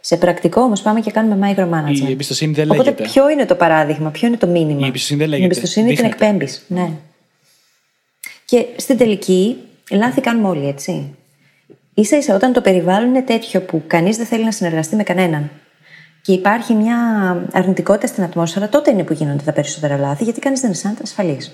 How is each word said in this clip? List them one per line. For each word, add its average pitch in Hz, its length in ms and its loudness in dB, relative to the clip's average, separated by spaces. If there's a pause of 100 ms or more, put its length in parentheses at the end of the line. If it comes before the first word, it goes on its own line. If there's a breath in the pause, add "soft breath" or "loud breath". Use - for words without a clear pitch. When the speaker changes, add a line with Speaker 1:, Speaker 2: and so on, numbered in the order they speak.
Speaker 1:
Σε - 160 0
πρακτικό 175 440 2
όμως 226 220 2
πάμε 214 180 2
και 214 100 -4
κάνουμε 202 460 2
micromanagement. 151 520 0
Speaker 2:
Η - 20 0
εμπιστοσύνη 139 420 -2
δεν 151 180 2
Speaker 1:
Οπότε 151 200 4
Speaker 2:
λέγεται. - 120 -4
Speaker 1:
ποιο 269 280 2
είναι 277 160 0
το 180 80 4
παράδειγμα, 156 560 2
ποιο 233 180 -2
είναι 240 80 0
το 214 100 0
μήνυμα; 160 380 2
Speaker 2:
Η - 20 -2
εμπιστοσύνη 135 320 -4
δεν 156 120 0
Speaker 1:
Την 147 80 -2
Speaker 2:
λέγεται. 180 200 2
Speaker 1:
εμπιστοσύνη 214 280 0
την 240 100 2
Speaker 2:
Δείχνεται. 220 280 0
Speaker 1:
εκπέμπεις. 190 440 0
Ναι. 175 220 -2 (1500 loud breath)
Και 240 220 2 (100)
στην - 200 -2
τελική, 208 600 2 (340)
λάθη 240 300 0
κάνουμε 233 280 0
όλοι, 147 200 -2
έτσι. 143 460 -8 (800)
Ίσα 214 220 4
ίσα 277 180 2
όταν 254 180 4
το 247 80 4
περιβάλλον 190 480 2
είναι 254 140 2
τέτοιο 226 380 -2
που 160 260 -4
κανείς 175 300 2
δεν 226 100 -6
θέλει 226 180 -2
να 220 80 0
συνεργαστεί 165 440 -2
με 214 60 2
κανέναν 160 480 0 (720 loud breath)
και 196 100 2
υπάρχει 202 420 0
μια 220 220 2 (560)
αρνητικότητα 190 540 0
στην - 160 -4
ατμόσφαιρα, 175 460 -2
τότε 294 220 2
είναι 202 140 2
που 151 80 -4
γίνονται 143 320 -2
τα 151 80 -4
περισσότερα 143 440 -4
λάθη, 139 280 -2
γιατί 226 160 -4
κανείς 269 200 -2
δεν 254 100 0
αισθάνεται 202 320 -6
ασφαλής. 160 520 -6